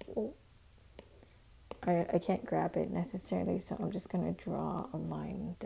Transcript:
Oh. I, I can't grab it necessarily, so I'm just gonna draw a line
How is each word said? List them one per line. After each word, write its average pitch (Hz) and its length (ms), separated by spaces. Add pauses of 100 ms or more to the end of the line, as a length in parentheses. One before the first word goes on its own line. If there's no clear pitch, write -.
(160)
Oh. 226 180 (1500)
I, 175 300
I 175 60
can't - 260
grab 165 300
it 156 160
necessarily, 185 680
so 190 220
I'm 196 100
just 196 180
gonna 170 220
draw 160 600
a 165 40
line 156 680